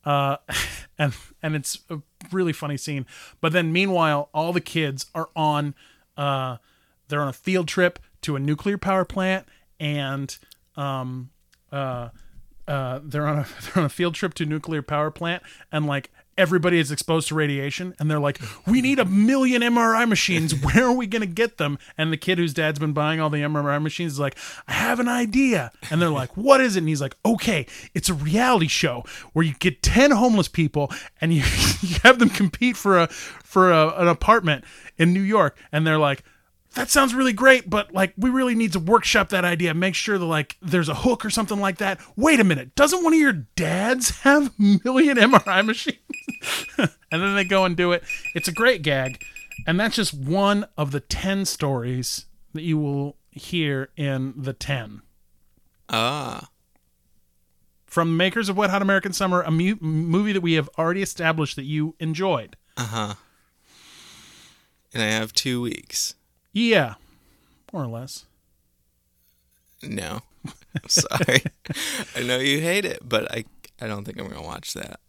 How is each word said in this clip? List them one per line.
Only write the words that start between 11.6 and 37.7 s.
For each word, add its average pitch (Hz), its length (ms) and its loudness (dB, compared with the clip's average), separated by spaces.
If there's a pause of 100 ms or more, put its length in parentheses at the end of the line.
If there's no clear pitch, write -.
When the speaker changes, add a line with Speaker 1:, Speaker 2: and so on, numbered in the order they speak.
Speaker 1:
uh, 127 360 -8 (580)
uh, 135 360 -6
they're 147 240 -6
on 151 120 -2
a, 139 160 -4
<laughs> - 80 -18
they're - 160 -4
on 165 60 2
a 143 40 -2
field 175 260 -4
trip 180 200 -6
to - 80 -6
a 156 40 -2
nuclear 151 360 -6
power 151 300 -2
plant, 170 300 -6 (300)
and, 151 140 -2
like, 139 240 -4 (280)
everybody 175 400 2
is 147 120 0
exposed 160 380 -2
to 151 60 -6
radiation, 143 640 -4
and 151 120 -2
they're 151 80 0
like, 143 220 -2 (260)
"We 233 140 4
need 262 180 2
a 233 60 4
million 240 580 4
M 240 140 2
R 226 180 4
I 233 120 2
machines. 165 480 0
<laughs> 139 100 -4
Where 220 220 4
are 240 80 4
we 247 120 -2
gonna 214 200 -2
get 214 320 -2
them?" 143 200 -2 (200)
And 160 120 0
the 160 60 -2
kid 180 220 -2
whose 165 160 0
dad's 156 240 -2
been 151 160 -2
buying 156 260 -2
all 156 80 0
the 147 140 -2
M 151 140 -2
R 143 140 0
I 143 80 0
machines 156 340 -4
is 135 80 -8
like, 139 180 -2 (280)
"I - 60 -10
have 240 280 0
an 247 80 0
idea." 240 640 0 (200)
And 160 100 0
they're 170 80 2
like, 135 300 -4
"What 262 240 6
is 220 140 2
it?" - 20 2
And 160 100 0
he's 151 140 0
like, 135 120 -8 (120)
"Okay, 202 400 0 (260)
it's - 160 -2
a 185 60 0
reality 170 540 2
show 123 360 -2 (300)
where 165 100 4
you 156 100 0
get - 280 -2
ten 262 300 6
homeless 220 360 4
people 147 420 0 (300)
and 165 140 2
you, 143 80 4 (220)
<laughs> - 180 0
you 175 220 -2
have 247 140 8
them 233 120 6
compete 214 460 0
for 190 220 2
a, 170 100 2
for - 600 2
a, 160 180 6 (120)
an 175 80 6
apartment 170 560 2 (320)
in 170 160 4
New 190 80 2
York." 196 380 2 (140)
And 156 140 2
they're 156 120 2
like, 143 240 0 (520)
"That 247 140 -4
sounds 269 260 4
really 254 200 2
great, 254 340 6
but, 208 240 -2